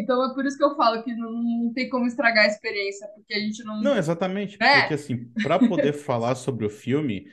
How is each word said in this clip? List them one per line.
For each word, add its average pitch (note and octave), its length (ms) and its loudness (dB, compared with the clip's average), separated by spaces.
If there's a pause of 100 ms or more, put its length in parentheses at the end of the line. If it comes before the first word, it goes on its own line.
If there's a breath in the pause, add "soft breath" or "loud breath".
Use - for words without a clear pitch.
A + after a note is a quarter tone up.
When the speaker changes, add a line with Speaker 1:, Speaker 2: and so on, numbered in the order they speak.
Speaker 1:
Então B3+ 240 2
é B3 80 -4
por C4+ 120 -4
isso C#4 120 -4
que D#4 60 -2
eu D4 120 4
falo A3+ 280 2
que A#3+ 120 -6
não, A3+ 160 -6
não A#3 420 -2
tem B3+ 160 -2
como B3 180 0
estragar A3+ 380 4
a - 20 4
experiência, G3+ 680 -4
porque - 180 -16
a G3+ 60 -2
gente G#3+ 240 -6
não G#3+ 180 -8
Speaker 2:
Não, C4+ 160 2
exatamente, F#3+ 600 -2
Speaker 1:
É. A3+ 120 2
Speaker 2:
porque, B3+ 220 4
assim, C3 380 -4 (100)
pra C#3+ 180 2
poder F3 340 4
Speaker 1:
<laughs> - 0 -
Speaker 2:
falar B2 420 0
sobre B2+ 300 -4
o - 40 0
filme, B2 640 -2